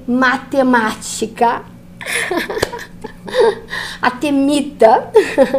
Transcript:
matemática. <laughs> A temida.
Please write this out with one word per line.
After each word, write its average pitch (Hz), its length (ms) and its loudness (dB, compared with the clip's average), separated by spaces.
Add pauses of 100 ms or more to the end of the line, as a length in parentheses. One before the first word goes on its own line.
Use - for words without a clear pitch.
matemática. 247 1600 0 (1160)
<laughs> - 1200 -4
A 247 100 0
temida. 277 1000 2 (480)